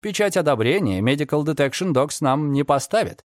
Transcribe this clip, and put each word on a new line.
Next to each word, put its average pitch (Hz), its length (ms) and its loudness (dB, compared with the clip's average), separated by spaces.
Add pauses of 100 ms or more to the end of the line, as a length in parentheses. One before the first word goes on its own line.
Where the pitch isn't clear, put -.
печать 202 360 -2
одобрения 135 640 2
Medical 143 440 0
Detection 151 480 -2
Dogs 143 280 0
нам 143 300 0
не 139 120 2
поставит 147 640 -2